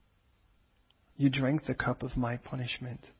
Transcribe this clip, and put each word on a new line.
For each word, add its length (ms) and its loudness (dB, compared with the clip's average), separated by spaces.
You 140 6
drank 360 2
the 80 0
cup 280 -2
of 140 -4
my 220 0
punishment. 600 -6